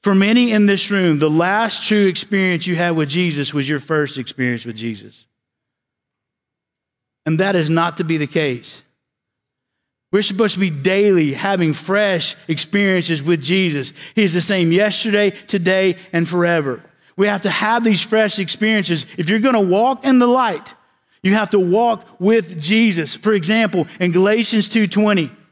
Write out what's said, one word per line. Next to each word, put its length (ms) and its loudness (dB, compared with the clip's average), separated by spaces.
For 140 2
many 360 4
in 140 4
this 240 0
room, 300 2
the 100 2
last 540 0
true 240 2
experience 580 -2
you 100 -2
had 200 0
with 140 -2
Jesus 440 -2
was 160 -2
your 100 -4
first 380 -4
experience 480 -6
with 100 -12
Jesus. 500 -12
And 120 0
that 160 0
is 140 0
not 280 0
to 60 -4
be 140 -2
the 80 -2
case. 560 -6
We're 120 2
supposed 320 -2
to 40 -6
be 120 0
daily 640 2
having 400 0
fresh 600 -2
experiences 720 -2
with 220 -2
Jesus. 500 -2
He 80 2
is 100 0
the 80 0
same 300 0
yesterday, 580 2
today, 520 0
and 160 0
forever. 540 0
We 100 2
have 160 -2
to 80 0
have 320 0
these 180 2
fresh 380 0
experiences. 680 -2
If 120 -4
you're 120 0
gonna 200 2
walk 440 0
in 120 4
the 80 6
light, 480 0
you 140 2
have 160 0
to 80 4
walk 440 0
with 400 0
Jesus. 540 0
For 200 -2
example, 520 0
in 120 0
Galatians 560 2
two 200 0
twenty 420 0